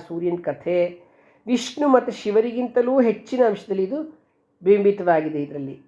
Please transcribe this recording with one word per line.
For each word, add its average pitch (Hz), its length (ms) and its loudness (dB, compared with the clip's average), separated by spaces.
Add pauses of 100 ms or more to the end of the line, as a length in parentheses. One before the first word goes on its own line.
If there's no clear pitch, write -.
ಸೂರ್ಯನ 170 340 -4
ಕಥೆ, 175 600 -4 (440)
ವಿಷ್ಣು 254 420 -2
ಮತ್ತು 247 240 4
ಶಿವರಿಗಿಂತಲೂ 240 880 0
ಹೆಚ್ಚಿನ 240 460 0
ಅಂಶದಲ್ಲಿ 196 380 -2
ಇದು 302 340 -8 (440)
ಬಿಂಬಿತವಾಗಿದೆ. 175 800 2
ಇದರಲ್ಲಿ 143 460 -10